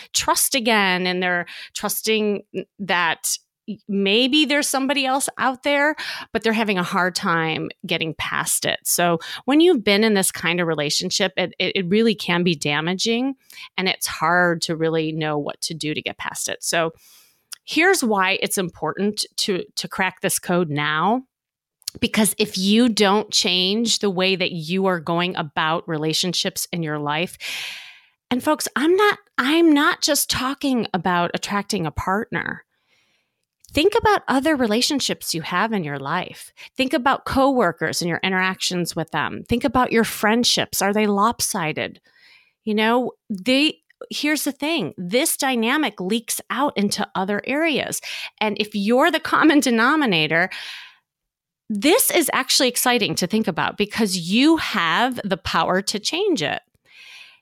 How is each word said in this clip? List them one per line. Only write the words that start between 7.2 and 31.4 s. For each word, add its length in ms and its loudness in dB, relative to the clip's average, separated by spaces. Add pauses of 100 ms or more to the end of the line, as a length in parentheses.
getting 300 -2
past 500 -4
it. 180 -2
So 360 2 (260)
when 160 4
you've 220 4
been 200 4
in 100 4
this 180 2
kind 280 -2
of 80 0
relationship, 680 -2
it, 200 -2
it, 180 -2
it 120 -2
really 280 4
can 280 0
be 120 2
damaging 800 -2 (420)
and 100 0
it's 200 -2
hard 560 2
to 120 -2
really 380 0
know 240 -2
what 240 -6
to 120 -6
do 200 -4
to 80 -4
get 160 -6
past 320 -8
it. 140 -8
So 280 -2 (760)
here's 340 4
why 400 2
it's 160 -2
important 680 -4 (100)
to, 280 -2 (120)
to 120 -8
crack 340 -4
this 180 -2
code 300 0
now. 540 0 (760)
Because 380 0
if 200 -2
you 320 4
don't 420 2
change 680 0
the 100 0
way 260 0
that 160 -2
you 340 -2
are 140 0
going 360 -2
about 520 -2
relationships 840 -2
in 120 -4
your 160 -4
life, 380 -4 (920)
and 140 -2
folks, 320 0
I'm 200 4
not, 240 2 (180)
I'm 360 4
not 280 2
just 280 0
talking 640 -2
about 400 0
attracting 520 -4